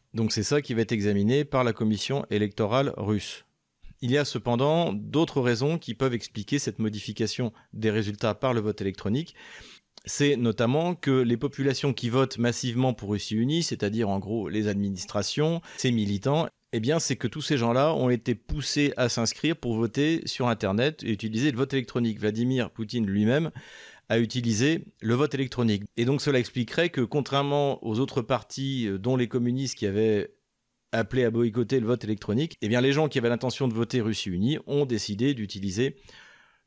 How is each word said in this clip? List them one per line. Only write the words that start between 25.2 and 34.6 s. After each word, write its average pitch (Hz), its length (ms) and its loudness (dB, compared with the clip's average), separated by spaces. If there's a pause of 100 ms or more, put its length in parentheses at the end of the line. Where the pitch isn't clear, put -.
électronique. 120 500 0 (140)
Et 120 80 2
donc 135 160 0
cela 139 160 2
expliquerait 127 520 0
que 143 120 -2
contrairement 143 800 0
aux 110 160 -2
autres 139 220 0
partis, 131 640 -2
euh, 98 120 -2
dont 120 160 0
les 123 120 2
communistes 123 480 0
qui 104 120 -2
avaient 104 480 2 (560)
appelé 113 320 0
à 113 80 2
boycotter 117 480 2
le 110 80 -2
vote 120 160 0
électronique, 110 580 -2
eh 107 60 -2
bien 120 120 2
les 131 140 4
gens 151 160 2
qui - 80 -2
avaient 117 120 2
l'intention 120 380 -2
de 117 60 -2
voter 117 280 0
Russie 104 280 -2
Unie 104 380 0